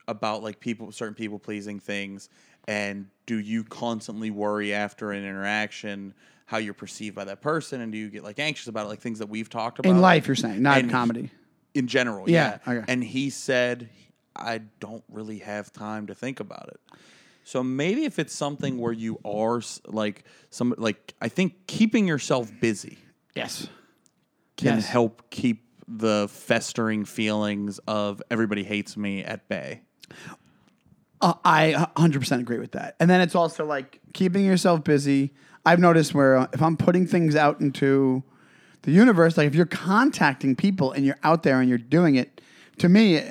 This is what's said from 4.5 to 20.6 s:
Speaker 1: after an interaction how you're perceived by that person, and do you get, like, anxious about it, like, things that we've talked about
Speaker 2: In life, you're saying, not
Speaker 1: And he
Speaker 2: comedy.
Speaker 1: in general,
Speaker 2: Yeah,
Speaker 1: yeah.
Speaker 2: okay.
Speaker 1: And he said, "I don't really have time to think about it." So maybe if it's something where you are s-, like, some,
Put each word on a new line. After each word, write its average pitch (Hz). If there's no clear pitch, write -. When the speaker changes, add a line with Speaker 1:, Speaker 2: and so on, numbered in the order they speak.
Speaker 1:
after 104
an 101
interaction 101
how 113
you're 104
perceived 107
by 101
that 98
person, 143
and 113
do 110
you 107
get, 107
like, 104
anxious 147
about 107
it, -
like, 107
things 113
that 104
we've 110
talked 117
about 131
Speaker 2:
In 180
life, 175
you're 135
saying, 113
not 139
Speaker 1:
And 123
he 120
Speaker 2:
comedy. 120
Speaker 1:
in 131
general, 120
Speaker 2:
Yeah, 139
Speaker 1:
yeah. 127
Speaker 2:
okay. 117
Speaker 1:
And 127
he 131
said, 123
"I 113
don't 107
really 107
have 104
time 107
to 98
think 123
about -
it." -
So 127
maybe 151
if -
it's -
something 143
where 117
you 113
are 110
s-, -
like, 107
some, 123